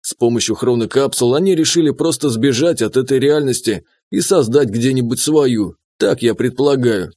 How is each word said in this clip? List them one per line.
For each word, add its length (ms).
С 140
помощью 400
хронокапсул 800
они 200
решили 360
просто 400
сбежать 500
от 160
этой 220
реальности 680
и 100
создать 500
где-нибудь 500
свою. 560
Так 240
я 120
предполагаю. 840